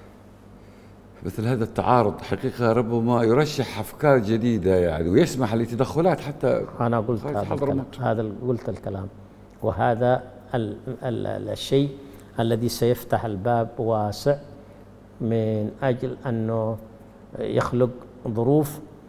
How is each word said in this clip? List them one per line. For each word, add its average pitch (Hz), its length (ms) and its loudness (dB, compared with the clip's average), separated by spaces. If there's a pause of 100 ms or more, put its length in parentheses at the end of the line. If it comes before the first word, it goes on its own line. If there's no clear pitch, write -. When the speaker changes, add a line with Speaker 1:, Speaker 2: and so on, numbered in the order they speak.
(1300)
Speaker 1:
مثل 107 220 -4
هذا 120 160 0
التعارض، 107 580 4
حقيقة 117 500 0
ربما 117 520 2
يرشح 131 560 2
أفكار 139 380 4
جديدة، 107 580 2
يعني، 85 340 2
ويسمح 127 440 4
لتدخلات 120 680 0
حتى 127 460 -2 (140)
Speaker 2:
أنا 120 200 2
قلت 110 220 -2
Speaker 1:
خارج 147 140 -4
Speaker 2:
هذا 104 60 -2
الكلام، 139 180 -2
Speaker 1:
حضرموت؟ 139 400 -4
Speaker 2:
هذا 117 220 0
ال-، 107 260 -6
قلت 120 220 -2
الكلام. 98 380 -8 (560)
وهذا 120 600 2 (320)
ال-، 110 220 -4 (100)
ال-، 113 400 -6
ال-، 104 220 -6
الشيء 139 400 0 (500)
الذي 117 300 0
سيفتح 120 560 0
الباب 113 520 0
واسع 110 600 0 (840)
من 110 500 0 (120)
أجل 123 420 -2
أنه 113 520 -2 (640)
يخلق 120 500 0 (380)
ظروف، 131 520 2 (300)